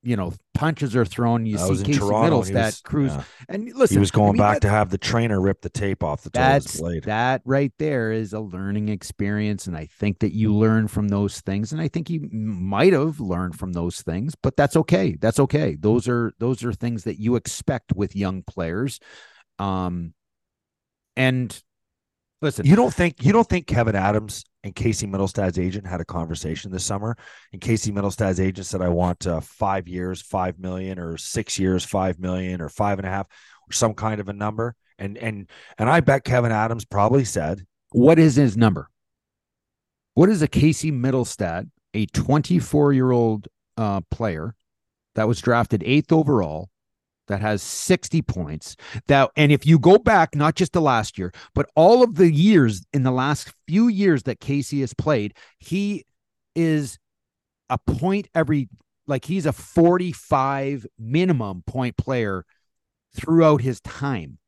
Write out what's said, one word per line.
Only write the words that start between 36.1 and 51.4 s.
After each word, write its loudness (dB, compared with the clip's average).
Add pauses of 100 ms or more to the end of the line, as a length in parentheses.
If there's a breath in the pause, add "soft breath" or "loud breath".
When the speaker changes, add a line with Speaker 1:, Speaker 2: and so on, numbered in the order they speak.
Speaker 2:
Kevin 2
Adams -2
probably 2
said, -6 (260)
Speaker 1:
What 6
is 6
his 4
number? 2 (1200)
What 6
is 2
a 2
Casey 2
Middlestat, -2 (240)
a -2
twenty-four-year-old, 2 (300)
uh, -2 (100)
player -6 (600)
that 0
was -2
drafted 2
eighth 2
overall, 0 (580)
that -4
has 0
sixty -2
points, -8 (320 loud breath)
that, 4
and 4
if 2
you 6
go 8
back, 2
not 0
just -2
the 2
last 0
year, -6 (240 loud breath)